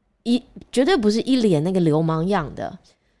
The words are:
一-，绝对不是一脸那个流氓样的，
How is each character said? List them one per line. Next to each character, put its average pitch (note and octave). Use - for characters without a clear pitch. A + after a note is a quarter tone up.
一-， A#3+
绝 B3+
对 F#4
不 G#3+
是 A3
一 C4
脸 F#3+
那 F3
个 F#3
流 D#3+
氓 D#3+
样 F#3
的， -